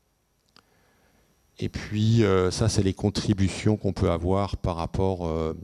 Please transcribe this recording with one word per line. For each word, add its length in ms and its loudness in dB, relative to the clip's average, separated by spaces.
Et 80 -4
puis, 560 2
euh, 260 4
ça, 200 0
c'est 120 0
les 120 2
contributions 840 0
qu'on 160 -4
peut 180 0
avoir 460 -2
par 220 -4
rapport, 500 -2
euh, 260 -2